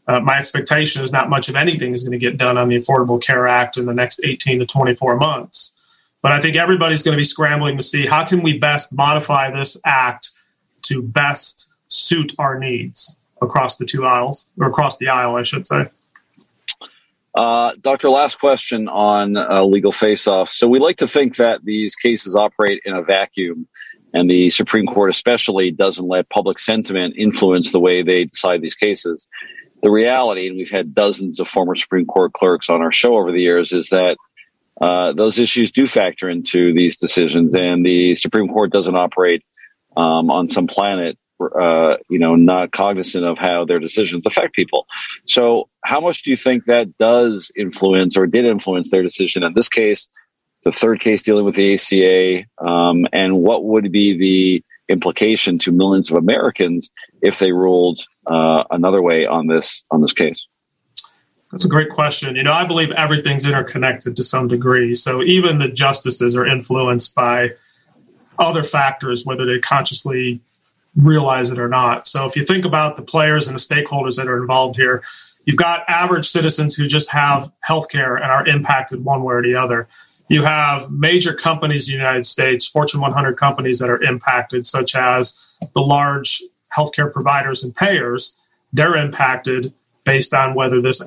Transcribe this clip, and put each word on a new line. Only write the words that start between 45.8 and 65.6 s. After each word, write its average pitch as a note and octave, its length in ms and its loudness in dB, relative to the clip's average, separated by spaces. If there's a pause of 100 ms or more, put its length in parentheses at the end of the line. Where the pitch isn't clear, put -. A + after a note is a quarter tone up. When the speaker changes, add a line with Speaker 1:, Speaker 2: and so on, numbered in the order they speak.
Speaker 2:
how C#3+ 160 -2
much E3 220 -2
do - 80 -4
you C3 60 2
think B2 300 0
that A#2 320 2
does A#2 580 2
influence F#2 600 0
or F#2+ 120 4
did A2+ 160 2
influence F#2+ 460 -2
their F#2+ 120 2
decision F2+ 400 -2
in E2+ 100 -2
this A2+ 160 2
case, G#2+ 400 0 (540)
the F2 80 0
third A2+ 300 0
case G#2+ 200 0
dealing G#2 240 2
with G2 120 -2
the G2 180 4
A F#2+ 40 0
C F#2+ 280 2
A, F#2 400 2 (180)
um, F2 480 2
and F#2+ 260 0
what F2+ 260 2
would G#2+ 260 0
be G2+ 260 2
the F#2 480 2 (240)
implication F#2 720 0
to F2+ 140 -2
millions F#2+ 400 2
of E2 40 4
Americans E2+ 720 0 (320)
if - 180 0
they F#2+ 100 4
ruled, F2+ 480 2 (300)
uh, D#2+ 420 2
another F#2 320 2
way E2 240 2
on D#2 220 -2
this, - 420 -2
on D#2 100 2
this D2 120 2
case? D#2 340 -4 (1040)
Speaker 1:
That's F#3 140 -2
a F3 40 2
great D3+ 220 0
question. C#3+ 460 -2
You C3+ 80 -2
know, D3 80 2
I F3 140 0
believe E3 260 -2
everything's D3 540 -2
interconnected C3 680 -2
to B2 80 -4
some C3 240 -2
degree. A#2+ 480 2
So B2+ 280 -2
even F3 360 2
the C#3 100 0